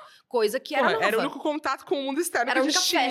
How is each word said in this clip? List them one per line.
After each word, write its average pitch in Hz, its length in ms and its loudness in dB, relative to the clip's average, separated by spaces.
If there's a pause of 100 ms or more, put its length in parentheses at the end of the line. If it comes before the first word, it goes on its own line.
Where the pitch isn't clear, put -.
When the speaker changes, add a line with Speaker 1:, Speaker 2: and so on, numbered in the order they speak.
(280)
Speaker 1:
coisa 220 320 0
que 294 160 -8
era 262 80 2
Speaker 2:
Porra, 190 100 4
Speaker 1:
nova. 156 120 0
Speaker 2:
era 208 120 0
o 202 40 0
único - 180 -4
contato 302 460 -4
com 359 140 -2
o 277 40 -4
mundo 269 180 -4
externo 269 300 0
Speaker 1:
Era 262 80 2
a 262 40 4
Speaker 2:
que 277 60 2
a - 20 0
Speaker 1:
única 370 100 2
Speaker 2:
gente - 100 0
Speaker 1:
festa 269 200 2